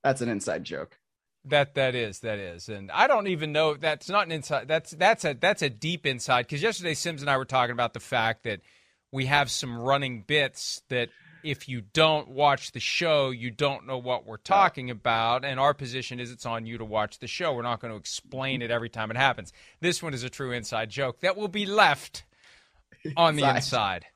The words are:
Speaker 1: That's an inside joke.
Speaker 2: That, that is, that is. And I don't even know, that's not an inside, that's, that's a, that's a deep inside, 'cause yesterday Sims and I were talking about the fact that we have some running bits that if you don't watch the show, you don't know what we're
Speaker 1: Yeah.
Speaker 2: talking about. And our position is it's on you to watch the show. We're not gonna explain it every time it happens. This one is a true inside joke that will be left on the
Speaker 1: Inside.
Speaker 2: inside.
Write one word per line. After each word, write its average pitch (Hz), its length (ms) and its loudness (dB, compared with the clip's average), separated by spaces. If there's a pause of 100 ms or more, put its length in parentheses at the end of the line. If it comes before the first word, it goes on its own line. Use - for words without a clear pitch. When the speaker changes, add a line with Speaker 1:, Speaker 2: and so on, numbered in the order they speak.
Speaker 1:
That's 135 180 2
an 120 80 0
inside 92 360 -4
joke. 80 340 -10 (460)
Speaker 2:
That, 143 300 2
that 131 200 0
is, 110 260 -4
that 110 200 -4
is. 90 280 -12
And 98 220 -10
I 220 160 4
don't 233 220 4
even 156 240 -2
know, 151 220 2
that's 151 340 -2
not 196 180 2
an 165 60 -6
inside, 143 340 -4
that's, 156 260 0
that's 185 320 4
a, 151 100 0
that's 185 280 2
a 143 80 0
deep 151 360 -6
inside, 127 420 0
'cause 147 140 -6
yesterday 180 320 -2
Sims 160 260 -6
and 143 100 -2
I 135 60 4
were 131 80 0
talking 123 280 2
about 120 200 -2
the 113 80 -10
fact 113 440 0
that 104 180 -6 (500)
we 135 140 -2
have 143 240 4
some 120 280 -6
running 127 440 0
bits - 640 -2
that 120 220 -2 (340)
if 147 240 -6
you 123 120 -6
don't 156 460 2
watch 139 460 2
the 120 80 -10
show, 151 500 2
you 120 220 -6
don't 139 340 -2
know 131 120 -6
what 123 280 -2
we're 107 80 -14
Speaker 1:
Yeah. 190 220 2
Speaker 2:
talking 156 340 4
about. 117 540 2
And 135 160 -2
our 143 140 6
position 127 440 -8
is 123 140 -10
it's 120 120 -16
on 113 220 -6
you 117 120 -10
to 113 60 -8
watch 107 360 -2
the 123 80 -12
show. 165 240 -2
We're 120 100 -4
not 120 160 -2
gonna 113 160 -10
explain 131 680 -6
it 117 100 -2
every 117 160 0
time 110 240 -6
it 113 40 -4
happens. 127 360 2 (260)
This 170 240 -2
one 160 100 -4
is 123 120 -6
a 127 40 -6
true 131 220 -8
inside 113 400 -4
joke 131 300 -4
that 185 160 0
will 208 100 -4
be 202 180 -4
left 196 600 2 (920)
on 165 200 6
the 143 80 2
Speaker 1:
Inside. 135 120 6
Speaker 2:
inside. 104 600 -2